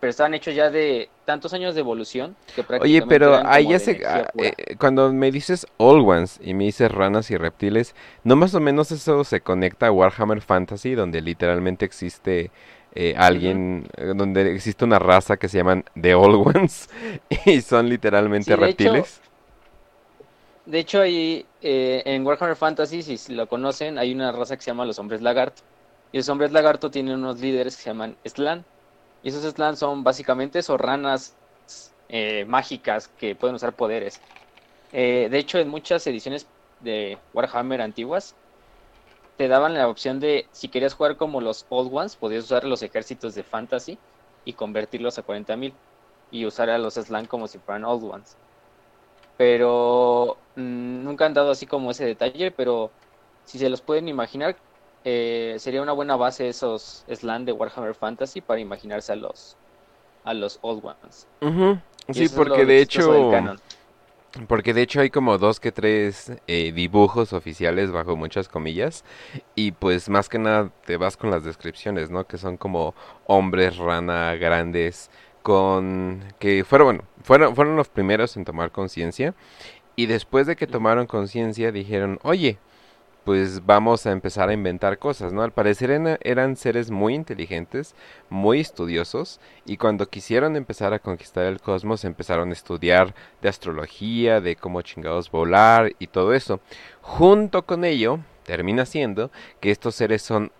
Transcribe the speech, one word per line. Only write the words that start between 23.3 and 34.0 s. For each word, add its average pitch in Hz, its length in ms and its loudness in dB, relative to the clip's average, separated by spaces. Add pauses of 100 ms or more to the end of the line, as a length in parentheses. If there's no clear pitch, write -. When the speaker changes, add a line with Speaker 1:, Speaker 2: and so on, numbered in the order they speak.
Speaker 1:
lo 113 140 -4
conocen, 139 500 -6
hay 123 140 -2
una 131 200 -4
raza 120 240 -6
que - 60 -16
se - 80 -8
llama 120 140 -6
los 113 140 -8
Hombres 107 240 -8
Lagarto. 120 400 -2 (500)
Y 139 60 -4
los 131 100 -4
Hombres 143 240 0
Lagarto 151 380 2
tienen 131 240 -6
unos 131 260 -8
líderes 127 360 -4
que - 60 -20
se 120 80 -10
llaman 110 260 -10 (100)
Slann. 156 380 -6 (580)
Y 139 80 -8
esos 147 140 -8 (100)
Slann 151 220 -2
son 143 280 -4
básicamente 131 560 -2
eso, 151 180 -2
ranas, 139 580 -4 (720)
eh, 107 400 -6
mágicas 120 600 -4
que 104 280 -8
pueden 123 200 -4
usar 117 180 -6
poderes. 107 460 -6 (720)